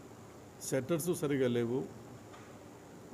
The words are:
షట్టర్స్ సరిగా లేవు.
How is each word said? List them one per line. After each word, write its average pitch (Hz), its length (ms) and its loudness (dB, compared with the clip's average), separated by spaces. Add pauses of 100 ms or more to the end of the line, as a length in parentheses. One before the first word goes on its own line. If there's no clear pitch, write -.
(680)
షట్టర్స్ 147 520 4
సరిగా 139 260 6
లేవు. 120 360 4 (1300)